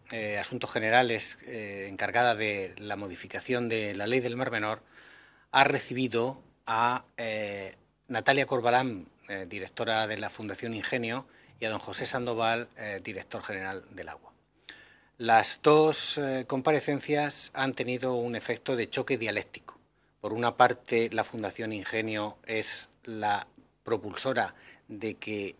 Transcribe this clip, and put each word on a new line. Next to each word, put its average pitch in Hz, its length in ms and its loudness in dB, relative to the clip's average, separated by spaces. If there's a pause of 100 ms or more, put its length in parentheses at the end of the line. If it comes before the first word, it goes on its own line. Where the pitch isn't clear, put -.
eh, 104 300 -4
Asuntos 113 320 -6
Generales, 117 760 2
eh, 104 420 -8
encargada 107 460 2
de 101 440 -2
la 104 180 -8
modificación 101 720 -6
de 107 240 -2
la 101 140 -4
Ley 127 140 2
del 120 140 -4
Mar 131 140 -2
Menor, 107 320 -2 (720)
ha 135 120 8
recibido 127 760 0 (240)
a, 120 400 2 (100)
eh, 104 600 -6 (320)
Natalia 131 400 2
Corbalán, 120 580 2 (240)
eh, 95 180 -8
directora 110 600 -2
de 107 100 -6
la 104 140 -6
Fundación 110 420 -8
Ingenio, 117 540 -4 (320)
y 117 60 -4
a 110 40 -2
don 107 80 -2
José 104 300 -6
Sandoval, 117 680 0
eh, 104 280 -8
director 101 400 -10
general 95 480 -6
del 87 180 -12
Agua. - 240 -18 (840)
Las 113 420 6
dos, 156 560 6
eh, 131 300 -2
comparecencias 147 1040 0
han 135 200 0
tenido 123 420 -2
un 120 200 0
efecto 120 400 -2
de 113 140 0
choque 131 300 0
dialéctico. - 580 -6 (440)
Por 104 120 -4
una 117 240 0
parte, 120 540 4
la 110 120 2
Fundación 110 480 -6
Ingenio 107 760 -4
es - 420 -2 (140)
la 107 420 0 (380)
propulsora 107 720 -2 (320)
de 107 280 -6
que, 101 440 -6